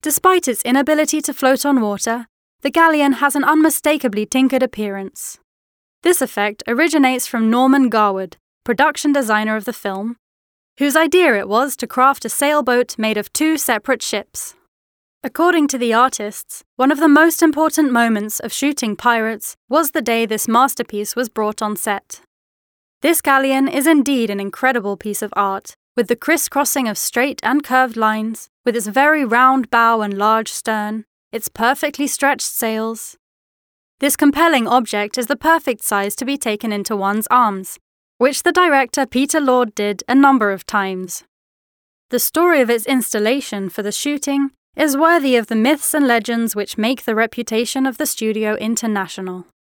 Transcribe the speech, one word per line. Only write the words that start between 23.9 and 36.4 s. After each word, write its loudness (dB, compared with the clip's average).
an -6
incredible -2
piece -8
of -8
art, -4
with 0
the 0
crisscrossing -2
of -4
straight -2
and 0
curved 0
lines, -2
with 0
its -4
very 2
round 2
bow 2
and -4
large 0
stern, -6
its -8
perfectly -2
stretched 0
sails. -6
This 0
compelling 2
object -2
is -4
the -2
perfect 0
size -2
to -8
be -2
taken -4